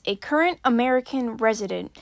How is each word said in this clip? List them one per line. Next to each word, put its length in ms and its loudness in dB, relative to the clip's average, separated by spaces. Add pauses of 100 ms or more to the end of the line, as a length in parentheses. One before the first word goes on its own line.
a 100 -2
current 500 0
American 720 0
resident 540 -2 (120)